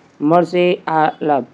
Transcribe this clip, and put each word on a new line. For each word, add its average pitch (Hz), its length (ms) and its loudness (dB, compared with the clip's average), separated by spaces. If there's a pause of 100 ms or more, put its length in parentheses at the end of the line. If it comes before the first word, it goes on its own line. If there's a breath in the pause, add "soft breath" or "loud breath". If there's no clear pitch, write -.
(220)
મળશે 175 680 0
આ 160 240 0 (100)
લાભ. 143 320 -2